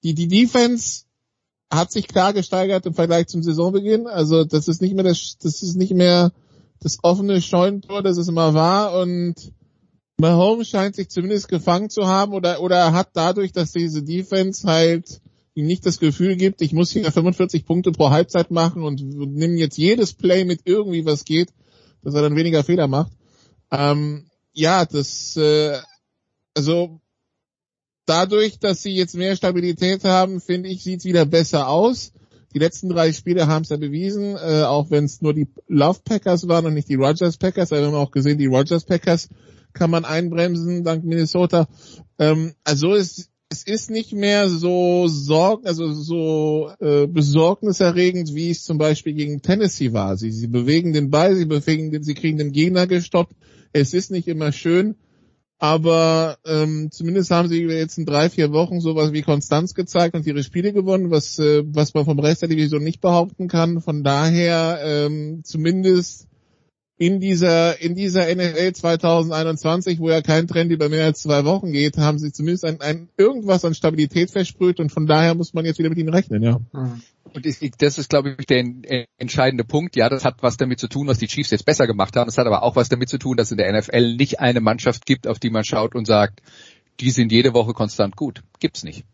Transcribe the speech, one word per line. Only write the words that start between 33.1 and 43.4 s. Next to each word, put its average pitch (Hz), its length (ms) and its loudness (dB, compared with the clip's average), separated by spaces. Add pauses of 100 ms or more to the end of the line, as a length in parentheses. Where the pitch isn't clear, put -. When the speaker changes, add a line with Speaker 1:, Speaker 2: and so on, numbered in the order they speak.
Speaker 1:
Spiele 175 340 0
haben's 156 220 0
ja 151 80 -4
bewiesen, 196 600 -6
äh, 156 260 0
auch 147 280 0
wenn's 147 320 0
nur 151 120 0
die 151 140 -2 (200)
Love 156 360 2
Packers 180 440 0
waren 165 180 2
und 156 80 0
nicht 147 140 -4
die 139 80 0
Rodgers 160 400 0
Packers, 185 360 -2
aber 147 100 0
wir 147 60 0
haben 147 60 -2
auch 143 160 -2
gesehen, 147 280 0
die 139 80 0
Rodgers 143 380 2
Packers 170 440 0 (440)
kann 170 180 0
man 165 140 0
einbremsen 170 800 -2
dank 165 220 -2
Minnesota. 165 640 0 (500)
Ähm, 156 360 0 (100)
also 151 320 0
es, 180 320 -4 (200)